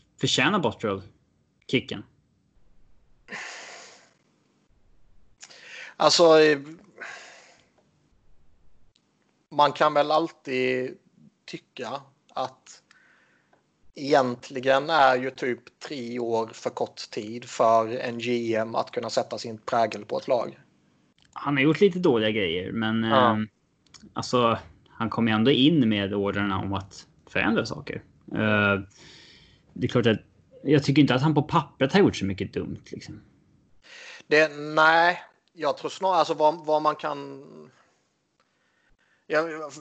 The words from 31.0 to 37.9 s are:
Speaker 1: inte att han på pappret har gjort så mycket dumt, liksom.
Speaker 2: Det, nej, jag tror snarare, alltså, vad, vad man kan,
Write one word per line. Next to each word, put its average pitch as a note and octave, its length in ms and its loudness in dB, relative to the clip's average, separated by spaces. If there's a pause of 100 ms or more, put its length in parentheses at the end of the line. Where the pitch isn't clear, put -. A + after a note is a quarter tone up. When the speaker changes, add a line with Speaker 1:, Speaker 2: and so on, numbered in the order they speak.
Speaker 1:
inte B2 140 6
att B2+ 60 0
han D#3 140 2
på C#3+ 80 2
pappret D3 500 -2
har F#3+ 60 6
gjort C#3 160 4
så - 100 -6
mycket G2 280 -6
dumt, D#2 380 -10
liksom. - 300 -16 (1040)
Speaker 2:
Det, D#3 200 6 (100)
nej, D#3+ 640 2 (320)
jag D3 240 -2
tror D3+ 120 -8
snarare, F#3+ 300 -2
alltså, D#3 140 2
vad, D#3 320 0
vad D3+ 160 0
man D3+ 140 0
kan, C#3+ 480 -10 (1800)